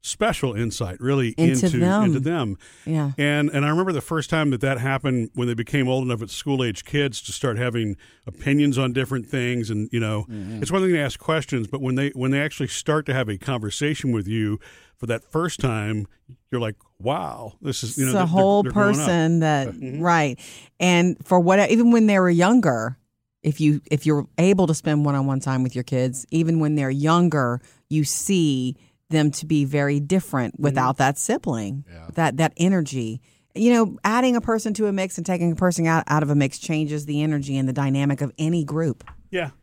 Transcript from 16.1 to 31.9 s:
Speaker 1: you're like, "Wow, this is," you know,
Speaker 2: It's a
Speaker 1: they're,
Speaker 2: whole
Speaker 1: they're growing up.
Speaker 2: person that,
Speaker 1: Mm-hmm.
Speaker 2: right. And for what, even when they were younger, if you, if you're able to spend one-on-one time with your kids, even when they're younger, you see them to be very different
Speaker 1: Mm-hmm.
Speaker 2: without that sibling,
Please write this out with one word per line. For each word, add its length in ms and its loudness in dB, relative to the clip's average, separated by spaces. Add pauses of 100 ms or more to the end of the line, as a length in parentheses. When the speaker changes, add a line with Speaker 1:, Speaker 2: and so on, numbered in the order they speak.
Speaker 1:
you're 120 -4
like, 140 -6 (220)
"Wow, 640 -6
this 240 -6
is," 140 -6
you 60 2
know, 60 0
Speaker 2:
It's 40 0
a 60 2
Speaker 1:
they're, 60 2
Speaker 2:
whole 360 4
Speaker 1:
they're 100 -2
growing 180 4
up. 60 2
Speaker 2:
person 440 2
that, 280 2
Speaker 1:
Mm-hmm. 320 -8
Speaker 2:
right. 400 2 (380)
And 380 4 (100)
for 120 4
what, 320 4
even 200 6
when 160 6
they 120 4
were 120 4
younger, 680 4 (460)
if 180 -2
you, 300 2
if 160 0
you're 200 0 (120)
able 280 4
to 80 2
spend 300 0
one-on-one 360 0
time 220 -2
with 120 -2
your 100 -4
kids, 460 -2
even 280 2
when 160 2
they're 160 0
younger, 720 2 (300)
you 140 0
see 720 0 (320)
them 240 2
to 140 -10
be 180 2
very 360 0
different 540 -2
Speaker 1:
Mm-hmm. 100 -8
Speaker 2:
without 340 0
that 200 2
sibling, 720 -4